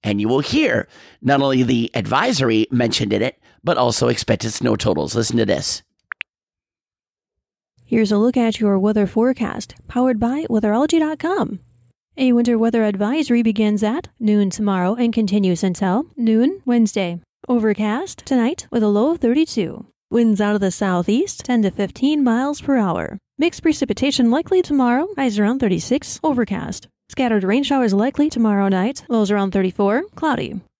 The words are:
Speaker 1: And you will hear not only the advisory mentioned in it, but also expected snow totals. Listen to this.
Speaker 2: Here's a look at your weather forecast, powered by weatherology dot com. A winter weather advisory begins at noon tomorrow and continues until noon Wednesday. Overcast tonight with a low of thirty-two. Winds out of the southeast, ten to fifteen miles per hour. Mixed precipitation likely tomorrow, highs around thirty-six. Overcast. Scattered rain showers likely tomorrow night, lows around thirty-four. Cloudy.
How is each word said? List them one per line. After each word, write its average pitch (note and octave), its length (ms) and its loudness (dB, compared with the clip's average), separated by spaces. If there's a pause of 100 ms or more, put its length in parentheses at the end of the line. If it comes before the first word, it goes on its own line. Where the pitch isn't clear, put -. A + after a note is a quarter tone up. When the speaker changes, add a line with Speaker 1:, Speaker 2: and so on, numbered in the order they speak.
Speaker 1:
And G#2 160 -2
you G#2 80 0
will C3 120 2
hear G#3 480 -2 (340)
not C#3 180 2
only C3+ 220 2
the A#2 320 0
advisory B2 800 0
mentioned A#2 420 0
in G2+ 80 0
it, C3 180 -4 (240)
but - 140 0
also A#2+ 300 0
expected A#2 440 -2
snow A#2+ 240 -2
totals. D2+ 400 -2
Listen A#2 220 -2
to A2+ 80 2
this. - 380 -4 (2000)
Speaker 2:
Here's A3 260 0
a G#3 60 2
look A#3 180 2
at A3+ 240 0
your G3 200 2
weather G#3 260 2
forecast, A#3 720 -2 (120)
powered B3 320 0
by C4 300 -2
weatherology A3+ 500 2
dot D#4 200 -2
com. D#4 400 -4 (580)
A C4 160 2
winter A#3+ 240 2
weather A3+ 260 2
advisory A#3 600 0
begins G#3+ 400 2
at A#3+ 260 -4 (100)
noon G#3 300 2
tomorrow F#3+ 460 -2
and A#3 180 0
continues G3 500 0
until F#3+ 440 0 (100)
noon A#3+ 480 2
Wednesday. G#3 540 0 (280)
Overcast A3 760 -2
tonight C4 460 0
with A#3 100 0
a G#3+ 60 2
low G#3 240 2
of E4+ 80 -2
thirty-two. B3 680 -2 (240)
Winds A3 320 2
out G#3 140 2
of G3 60 0
the F#3+ 100 0
southeast, G3+ 760 -2
ten A#3+ 160 2
to G3 80 2
fifteen C4+ 540 -2
miles B3+ 380 0
per C4+ 160 0
hour. F3 420 -2 (180)
Mixed E4+ 240 -2
precipitation C4 720 0
likely F4 320 2
tomorrow, C4+ 520 0
highs A#3+ 220 -2
around A3 220 2
thirty-six. G#3 640 -2
Overcast. A#3+ 640 -2 (200)
Scattered A3+ 360 0
rain G#3+ 180 2
showers C4 320 2
likely C#4 380 2
tomorrow G3+ 360 2
night, G3 420 0
lows A3 200 2
around G3 220 0
thirty-four. G3+ 540 0 (100)
Cloudy. C#4 440 -4 (200)